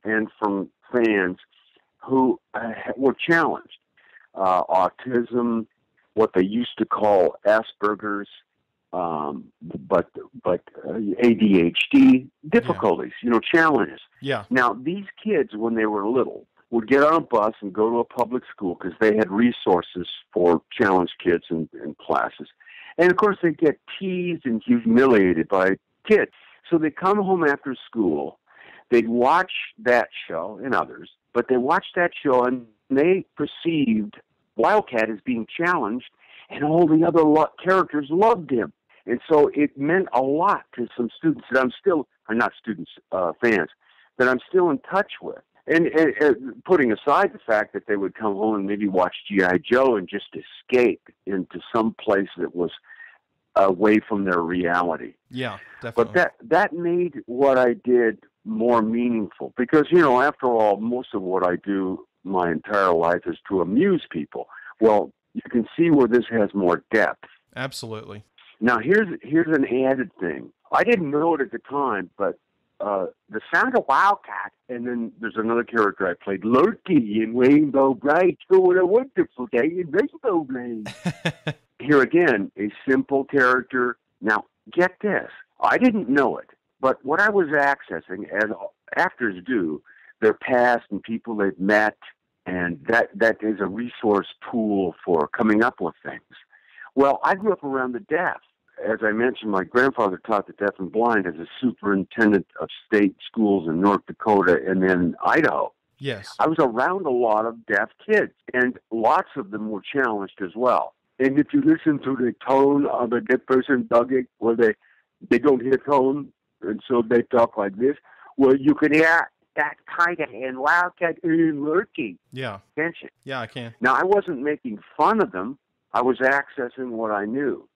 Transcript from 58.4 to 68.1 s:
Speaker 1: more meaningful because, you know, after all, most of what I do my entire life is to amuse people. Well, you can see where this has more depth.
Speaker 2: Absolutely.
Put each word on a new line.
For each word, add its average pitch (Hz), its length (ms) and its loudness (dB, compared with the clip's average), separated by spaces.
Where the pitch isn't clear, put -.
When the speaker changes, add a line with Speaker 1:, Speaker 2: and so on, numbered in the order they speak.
Speaker 1:
more 110 360 0
meaningful 117 760 -4
because, 143 340 2
you 170 80 6
know, 131 240 4
after 143 240 -2
all, 107 320 2
most 120 360 -6
of 104 60 -4
what 92 240 -2
I 90 120 0
do 95 500 -6
my 90 280 -2
entire 95 420 0
life 85 340 0
is 82 100 -6
to 98 120 0
amuse 147 500 0
people. - 380 -10
Well, 107 320 4
you 226 140 -8
can 117 180 0
see 170 140 2
where 139 180 6
this 117 220 2
has 107 240 0
more 87 280 0
depth. 98 360 0
Speaker 2:
Absolutely. 110 680 -12